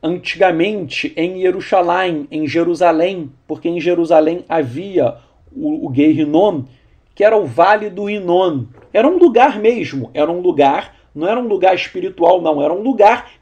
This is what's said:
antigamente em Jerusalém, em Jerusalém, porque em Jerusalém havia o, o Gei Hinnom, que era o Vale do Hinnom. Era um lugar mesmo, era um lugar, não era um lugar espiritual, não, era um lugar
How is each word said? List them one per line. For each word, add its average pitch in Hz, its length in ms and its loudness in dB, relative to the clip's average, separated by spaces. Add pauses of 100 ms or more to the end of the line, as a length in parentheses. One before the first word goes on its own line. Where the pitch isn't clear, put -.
antigamente 175 1120 -2
em 185 280 -4
Jerusalém, 180 880 0
em 156 160 -4
Jerusalém, 170 840 0 (160)
porque 156 220 -8
em 170 100 -4
Jerusalém 165 680 2
havia 160 680 -2 (360)
o, 151 380 -6
o 127 40 -8
Gei 151 180 4
Hinnom, 156 500 0 (520)
que - 80 -4
era 220 140 4
o 208 80 0
Vale 190 460 2
do 202 180 -8
Hinnom. 180 560 -2 (300)
Era 226 120 4
um 349 120 2
lugar 247 400 4
mesmo, 196 560 -6
era 151 180 -2
um 180 80 -6
lugar, 156 560 0 (180)
não 156 140 -6
era 226 100 -2
um 247 100 -6
lugar 185 260 2
espiritual, 180 680 0
não, 156 220 -2
era 151 100 0
um 196 100 -6
lugar 226 600 2